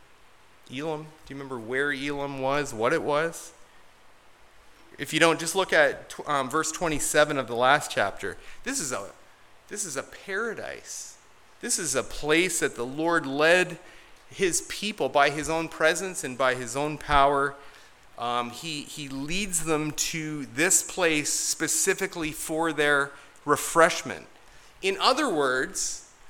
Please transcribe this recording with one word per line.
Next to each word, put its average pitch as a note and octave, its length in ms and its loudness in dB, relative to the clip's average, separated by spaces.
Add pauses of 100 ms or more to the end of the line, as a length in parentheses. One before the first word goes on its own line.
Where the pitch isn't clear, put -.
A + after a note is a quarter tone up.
(720)
Elim? D3+ 320 -6
Do D3+ 320 -18
you - 20 -10
remember C3 220 -8
where C3 340 0
Elim C#3 480 -4
was, C3+ 340 0
what A2+ 180 2
it D#3+ 100 0
was? D3+ 500 -2 (1500)
If C#3+ 140 -8
you D#3 60 0
don't, D#3+ 220 4
just E3+ 160 -4
look F#3+ 160 0
at D3 380 2
tw-, - 180 -12
um, C#3 200 0
verse D3+ 220 -2
twenty-seven D3+ 680 2
of A#2+ 100 -4
the A#2 80 -2
last C3+ 340 4
chapter. G2 460 -2 (260)
This C4+ 160 -4
is C3+ 140 -4
a, G2 140 -6 (600)
this G#3 160 -8
is C#3+ 120 -8
a C3 60 -4
paradise. - 1120 -10 (440)
This - 180 -2
is D3 160 -2
a A#2+ 80 2
place E3 580 2
that C#3 160 0
the A#2+ 80 -4
Lord D#3 420 0
led D#3+ 520 4 (520)
his F3 380 0
people G3 400 -4
by C#3+ 220 6
his D3 180 -4
own E3 200 -2
presence F3 540 0
and C3 140 -8
by B2+ 180 2
his B2+ 220 -6
own D3 220 -2
power. C#3 560 4 (640)
Um, A#2+ 320 -4
he, D3 320 -10
he C#3+ 260 -12
leads E3 560 -4
them D3+ 280 0
to D3+ 540 -4
this E3 360 2
place D#3 500 0
specifically F3 1000 -2
for D#3+ 420 -2
their C#3+ 380 2 (340)
refreshment. C#3+ 800 4 (560)
In F#3+ 180 0
other B3+ 320 4
words, C#3 720 -2 (280)